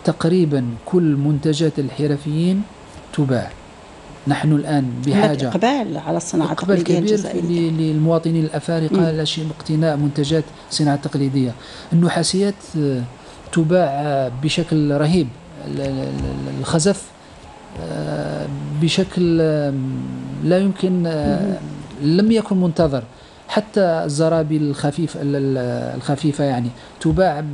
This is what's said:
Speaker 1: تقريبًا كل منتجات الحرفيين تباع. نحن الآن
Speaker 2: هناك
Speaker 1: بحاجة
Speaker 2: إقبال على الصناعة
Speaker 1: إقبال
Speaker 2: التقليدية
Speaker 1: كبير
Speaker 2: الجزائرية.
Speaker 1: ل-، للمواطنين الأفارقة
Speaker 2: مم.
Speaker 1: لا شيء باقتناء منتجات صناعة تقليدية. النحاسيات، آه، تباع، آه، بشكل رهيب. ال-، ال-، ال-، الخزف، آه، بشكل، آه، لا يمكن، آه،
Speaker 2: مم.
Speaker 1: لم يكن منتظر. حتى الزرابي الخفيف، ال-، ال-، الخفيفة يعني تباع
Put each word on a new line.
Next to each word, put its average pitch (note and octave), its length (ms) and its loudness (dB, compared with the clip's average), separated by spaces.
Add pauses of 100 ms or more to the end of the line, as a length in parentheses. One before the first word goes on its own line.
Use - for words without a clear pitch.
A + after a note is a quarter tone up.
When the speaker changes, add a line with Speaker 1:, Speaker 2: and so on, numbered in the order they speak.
Speaker 1:
تقريبًا D#3+ 600 2 (200)
كل E3+ 300 2
منتجات D3 640 0
الحرفيين D3+ 840 0 (500)
تباع. B2+ 380 0 (760)
نحن D3 240 2
الآن D3 400 2 (160)
Speaker 2:
هناك D3 100 4
Speaker 1:
بحاجة C#3+ 300 2
Speaker 2:
إقبال G#3+ 500 0
على D#3+ 200 -4
الصناعة E3 340 -2
Speaker 1:
إقبال F#3 260 0
Speaker 2:
التقليدية F3 220 2
Speaker 1:
كبير G#3 160 2
Speaker 2:
الجزائرية. E3+ 540 0
Speaker 1:
ل-، D#3+ 40 0
للمواطنين D#3+ 720 2
الأفارقة D#3+ 500 -2
Speaker 2:
مم. F#3 100 4
Speaker 1:
لا D#3+ 180 0
شيء D#3 240 -4
باقتناء D#3 500 0
منتجات D3 460 0 (280)
صناعة D3 240 2
تقليدية. C#3 560 0 (420)
النحاسيات، F3 600 2 (260)
آه، C#3 220 0 (500)
تباع، E3+ 380 4
آه، C#3 420 0 (120)
بشكل D#3 480 2
رهيب. D3+ 360 2 (400)
ال-، C#3+ 140 -6
ال-، C3+ 180 -4
ال-، C3+ 600 -6
الخزف، E3 440 2 (800)
آه، D#2 680 -6 (340)
بشكل، F3 600 2
آه، D3+ 320 2 (720)
لا F3 160 4
يمكن، F#3 480 2
آه، E3 500 0 (440)
Speaker 2:
مم. C#3+ 60 2
Speaker 1:
لم G3+ 240 4
يكن G#3+ 300 2
منتظر. D#3 420 2 (440)
حتى G#3+ 340 0
الزرابي D#3+ 760 2
الخفيف، D3 580 -2
ال-، - 60 -8
ال-، C3 760 -2
الخفيفة C#3+ 480 -2
يعني B2 260 0 (320)
تباع D#3 420 2 (100)